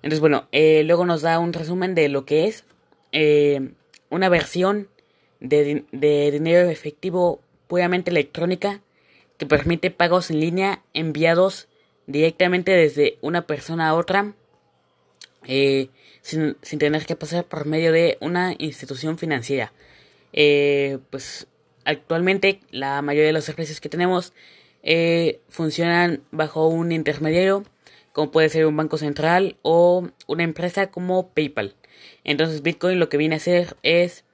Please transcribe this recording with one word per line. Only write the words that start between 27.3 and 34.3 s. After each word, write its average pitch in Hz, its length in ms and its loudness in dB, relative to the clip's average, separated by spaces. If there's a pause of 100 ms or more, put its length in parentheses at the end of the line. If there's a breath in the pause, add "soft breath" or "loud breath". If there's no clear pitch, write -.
como 151 200 -2
puede 160 160 4
ser 160 180 2
un 151 100 2
banco 156 200 -2
central 156 680 0
o 175 460 4 (180)
una 170 160 -4
empresa 175 480 -4
como 180 380 -2
PayPal. 139 480 -6 (480 loud breath)
Entonces 151 380 -2
Bitcoin 175 360 -2
lo 165 100 0
que 143 100 -2
viene 156 180 0
a - 20 -6
hacer 175 440 0
es 175 520 0